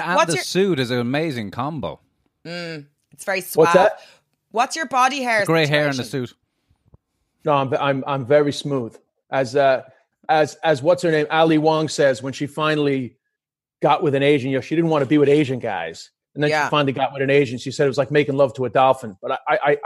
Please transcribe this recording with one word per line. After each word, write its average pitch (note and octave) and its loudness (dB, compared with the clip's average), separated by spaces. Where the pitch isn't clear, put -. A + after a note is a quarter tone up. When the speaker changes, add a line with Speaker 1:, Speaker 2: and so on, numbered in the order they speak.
Speaker 1:
and F3 -2
Speaker 2:
what's E3+ 2
Speaker 1:
the - 0
Speaker 2:
your - -4
Speaker 1:
suit F3+ 0
is B2 -2
an B2+ -2
amazing B2 -4
combo. B2 -8
Speaker 2:
Mm, E3 -12
it's - -20
very F#3+ -2
Speaker 3:
What's F#3 -8
Speaker 2:
suave. D#3+ 4
Speaker 3:
that? F#3+ 4
Speaker 2:
What's B3 -2
your D#4+ -6
body C4 0
hair A#3 0
Speaker 1:
The G3 -2
gray D#3+ 2
hair D3 0
and C#3 -2
the A#2+ -6
Speaker 2:
situation? B2+ -6
Speaker 1:
suit. - -20
Speaker 3:
No, D3+ 4
I'm, C3+ 0
I'm, C#3 -2
I'm C3+ -4
very D3 4
smooth. C3+ -6
As, C3+ -2
uh, C3+ 4
as, D#3 0
as D#3 0
what's F3 2
her F3 0
name, D3+ 0
Ali D#3+ 4
Wong D#3 0
says, C3+ 0
when C3 -8
she C#3+ -6
finally C#3+ -2
got D3+ 2
with D3 2
an C#3 0
Asian, C#3 2
you C3 0
know, - -2
she - -6
didn't E3 2
wanna D3 0
be D3+ 2
with C#3+ 4
Asian C3+ 2
guys. E2+ -8
And D3 -2
then D3 0
Speaker 2:
Yeah. D3+ 0
Speaker 3:
she A#2+ -8
finally C#3+ 2
got C3+ -2
with C#3 -8
an C3+ 0
Asian. C3+ 2
She C3 -10
said D3 0
it - 2
was B2+ -2
like C3+ -2
making D3 0
love C#3 2
to C3 -4
a A#2+ -4
dolphin. C3 2
But B2 -6
I, D3+ 2
I, D3 2